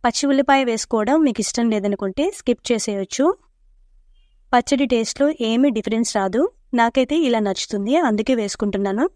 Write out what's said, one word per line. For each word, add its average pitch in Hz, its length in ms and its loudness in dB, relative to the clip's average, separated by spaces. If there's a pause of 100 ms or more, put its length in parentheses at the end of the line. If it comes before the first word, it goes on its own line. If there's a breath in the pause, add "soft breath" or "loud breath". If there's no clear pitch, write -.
పచ్చి 240 260 0
ఉల్లిపాయ 269 380 4
వేసుకోవడం 226 560 0
మీకు 233 200 0
ఇష్టం 233 280 -2
లేదనుకుంటే 202 520 -2 (140)
స్కిప్ - 300 -2
చేసేయచ్చు. 208 560 -2 (1300)
పచ్చడి 254 400 2
టేస్ట్లో 233 340 0 (220)
ఏమీ 262 300 2
డిఫరెన్స్ 220 400 -2
రాదు. 196 240 0 (380)
నాకైతే 254 360 2 (120)
ఇలా 233 180 2
నచ్చుతుంది, 202 480 -2 (160)
అందుకే 214 300 0
వేసుకుంటున్నాను. 202 640 -2 (100)